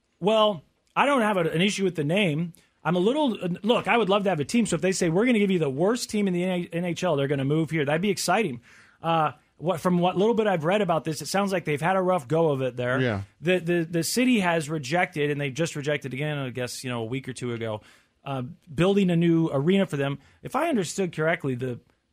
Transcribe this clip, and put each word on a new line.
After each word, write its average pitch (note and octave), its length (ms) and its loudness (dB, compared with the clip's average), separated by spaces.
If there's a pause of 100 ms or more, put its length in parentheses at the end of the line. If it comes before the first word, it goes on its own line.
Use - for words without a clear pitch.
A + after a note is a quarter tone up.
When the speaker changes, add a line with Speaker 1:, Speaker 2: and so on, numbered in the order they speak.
(200)
Speaker 1:
Well, G#3+ 440 2 (320)
I G3 100 4
don't C#4 160 4
have G#3 160 2
a, F3 40 2
an D#3+ 200 0
issue G3 220 0
with F3+ 120 0
the D#3 80 -2
name. E3 500 0 (300)
I'm E3 120 0
a F3+ 40 2
little, A#3+ 420 2
uh, F3+ 60 -4 (140)
look, G3+ 260 0
I G3 80 4
would G#3+ 140 2
love G3+ 140 2
to G3 60 0
have E3+ 100 0
a C#3 60 -2
team. A#3 200 2
So F3 100 -2
if D3 60 -2
they F#3 100 2
say, F#3 180 0
"We're F#3 160 2
gonna B3 140 4
give G3+ 120 4
you F#3 80 2
the D3+ 100 0
worst F#3 400 0
team G#3 180 0
in F#3 60 0
the F3 100 0
N-, F3+ 300 -2
N E3+ 120 -2
H F3 180 -6
L, F3 120 2
they're C#3 120 0
gonna C#3 180 0
move D#3 260 0
here," D#3+ 140 0
that'd D3+ 160 0
be G#3 80 0
exciting. F3+ 500 0 (420)
Uh, D#3+ 300 0 (260)
what, D#3+ 220 -2
from F3+ 200 2
what F3 180 2
little G#3+ 160 4
bit G#3+ 140 2
I've F3+ 160 0
read G3 180 2
about E3+ 220 0
this, D#3+ 180 -6
it D3 60 -12
sounds G3 260 0
like F3 120 -2
they've D3 160 -2
had F3+ 140 2
a F#3+ 60 2
rough F3+ 260 0
go D#3+ 220 2
of C3+ 140 0
it B2 140 -2
there. B2 220 0
Speaker 2:
Yeah. A2+ 220 0 (200)
Speaker 1:
The, F3+ 180 2
the, E3+ 280 -2
the E3+ 160 -2
city B3 360 2
has E3 320 0
rejected, D#3 580 -2
and C#3+ 100 -2
they C#3+ 120 -4
just D#3 240 -2
rejected C#3+ 400 -4
again, D3 240 -6
I C3+ 100 -6
guess, B2 340 -8
you C3 60 -8
know, A#2+ 120 -4
a A2+ 40 -6
week C3 240 -8
or C3 40 -8
two A#2+ 200 -6
ago, A2 280 -6 (440)
uh, C3+ 160 -6 (320)
building F#3 380 2
a E3+ 40 2
new E3 380 4
arena F3+ 320 2
for - 120 -6
them. C#3 200 -2 (240)
If - 140 -8
I D4+ 120 0
understood G3 480 -2
correctly, D#3 380 -2
the, B2 260 -6 (320)